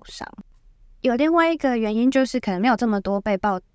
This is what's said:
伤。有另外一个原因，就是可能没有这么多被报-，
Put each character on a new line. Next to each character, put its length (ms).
伤。 240
有 140
另 180
外 180
一 60
个 180
原 200
因， 160
就 120
是 160
可 120
能 100
没 60
有 80
这 120
么 140
多 180
被 160
报-， 240